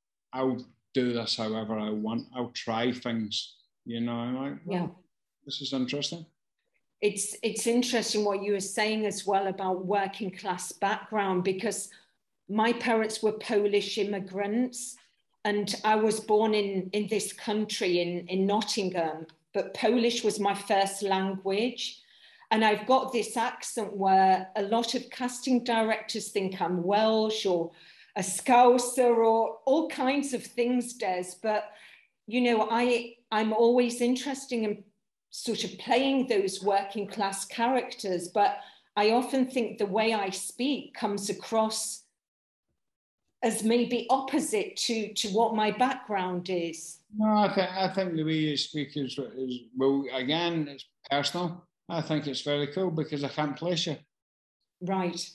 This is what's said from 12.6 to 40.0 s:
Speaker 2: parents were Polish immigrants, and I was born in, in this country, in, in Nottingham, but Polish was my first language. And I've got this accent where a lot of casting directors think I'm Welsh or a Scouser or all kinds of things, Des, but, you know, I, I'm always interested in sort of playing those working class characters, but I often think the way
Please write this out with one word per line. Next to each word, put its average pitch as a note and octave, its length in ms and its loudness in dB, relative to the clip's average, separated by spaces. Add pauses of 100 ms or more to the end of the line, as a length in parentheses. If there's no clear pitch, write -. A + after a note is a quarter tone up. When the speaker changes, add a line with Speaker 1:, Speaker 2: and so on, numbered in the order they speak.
Speaker 2:
parents A3 500 0
were G#3+ 100 2
Polish G#3 640 0
immigrants, G3+ 1000 -4 (480)
and G#3 300 0 (100)
I G#3+ 120 4
was G#3+ 240 2
born G#3+ 340 4
in, G3 380 0
in G#3 160 0
this G3+ 240 -2
country, G#3 680 -2
in, F3 280 -4
in F#3+ 180 2
Nottingham, F3+ 800 -2 (260)
but - 220 -4
Polish A#3 500 2
was G#3 160 0
my G3 140 2
first G3 480 0
language. G3 1000 -2 (500)
And A3 140 4
I've G#3+ 220 2
got B3+ 260 4
this A3 240 -2
accent A3+ 580 -4
where F#3+ 600 6
a G#3 60 0
lot A3+ 320 0
of B3 160 -4
casting B3 540 0
directors A3+ 640 0
think F#3+ 320 -2
I'm F3 200 0
Welsh A3 600 2
or E3+ 280 0 (440)
a G3 60 -2
Scouser B3 960 4
or A3+ 480 4
all D4 240 2
kinds C#4 420 0
of A#3 100 -4
things, A#3+ 520 -2
Des, F#3 320 -2 (160)
but, G#3+ 280 0 (560)
you A#3+ 140 0
know, A3 300 4
I, A#3+ 460 0 (140)
I'm A3 220 2
always A#3+ 480 4
interested B3+ 640 0
in G#3 200 -2 (480)
sort - 340 -4
of - 140 -8
playing C4+ 500 2
those F#3+ 340 0
working G3 460 0
class G3 360 -4
characters, A3 840 -2
but G3+ 300 2 (380)
I G#3 140 6
often B3+ 400 4
think A3+ 280 -2
the G#3 80 0
way A3 280 2